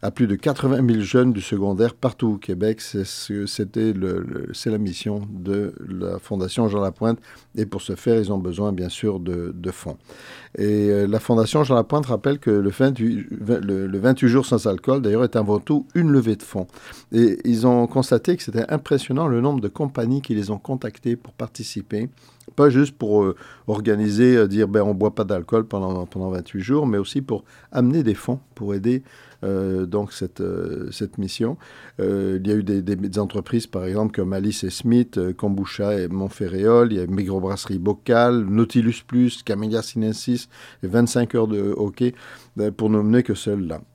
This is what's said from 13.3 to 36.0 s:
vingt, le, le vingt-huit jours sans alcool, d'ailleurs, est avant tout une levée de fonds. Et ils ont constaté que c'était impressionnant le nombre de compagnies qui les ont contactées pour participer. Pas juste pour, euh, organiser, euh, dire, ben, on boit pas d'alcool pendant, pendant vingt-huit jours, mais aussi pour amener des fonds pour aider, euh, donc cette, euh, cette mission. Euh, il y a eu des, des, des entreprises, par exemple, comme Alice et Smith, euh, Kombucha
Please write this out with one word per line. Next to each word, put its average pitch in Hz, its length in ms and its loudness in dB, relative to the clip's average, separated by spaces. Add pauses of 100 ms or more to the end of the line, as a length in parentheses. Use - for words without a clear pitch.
vingt, 107 340 -2
le, 98 220 -2
le 95 120 -2
vingt-huit 127 300 4
jours 127 160 4
sans 117 220 0
alcool, 131 340 0
d'ailleurs, 113 240 2
est 117 120 -2
avant 104 220 2
tout 139 360 0
une 165 160 2
levée 113 260 4
de - 60 -16
fonds. 92 240 -6 (460)
Et 113 320 6
ils 117 220 2
ont 120 200 4
constaté 131 500 2
que - 60 -10
c'était 113 280 -4
impressionnant 147 560 0
le 120 140 2
nombre 135 200 0
de 101 80 -4
compagnies 135 520 -2
qui 127 140 -4
les 104 160 -2
ont 104 80 -4
contactées 123 580 -6
pour - 180 -18
participer. 110 760 -8 (460)
Pas 143 120 8
juste 139 300 4
pour, 104 240 4
euh, 95 140 0 (320)
organiser, 107 680 4
euh, 107 120 6
dire, 104 180 2
ben, 104 160 2
on 101 100 2
boit 101 220 0
pas 113 80 -2
d'alcool 101 420 0
pendant, 95 420 -4
pendant 92 240 -6
vingt-huit 92 300 -6
jours, 135 280 0
mais 104 100 0
aussi 101 240 -4
pour 120 220 -6 (260)
amener 131 320 2
des 110 120 2
fonds 127 260 -6 (160)
pour 101 180 -6
aider, 120 300 -2 (400)
euh, 95 420 -2
donc 104 260 -4
cette, - 280 -10
euh, 87 500 -6
cette - 280 -10
mission. 113 380 -4 (440)
Euh, 95 420 0
il 98 80 -2
y - 20 2
a 107 40 2
eu 104 80 0
des, 98 180 0
des, 95 140 -2
des 95 240 -4
entreprises, 104 480 -4
par 92 160 -6
exemple, 104 280 -2
comme 95 200 -2
Alice 98 320 -2
et 92 60 -4
Smith, 120 480 2
euh, 90 140 0
Kombucha 101 680 -2